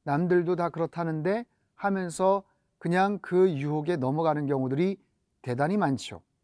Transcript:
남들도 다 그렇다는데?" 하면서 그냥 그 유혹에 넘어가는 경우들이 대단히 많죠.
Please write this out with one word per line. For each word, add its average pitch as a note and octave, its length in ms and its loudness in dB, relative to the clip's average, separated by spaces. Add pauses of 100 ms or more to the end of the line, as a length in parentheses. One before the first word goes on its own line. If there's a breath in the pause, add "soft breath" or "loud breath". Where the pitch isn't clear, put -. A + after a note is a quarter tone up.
남들도 F3 520 2
다 E3+ 120 0
그렇다는데?" E3 760 -4 (300)
하면서 F#3+ 680 0 (340)
그냥 F#3 420 0
그 F#3 300 4
유혹에 D3+ 460 -2
넘어가는 D3+ 500 0
경우들이 C#3 520 0 (440)
대단히 C#3+ 340 -2
많죠. C#3 460 -2 (220)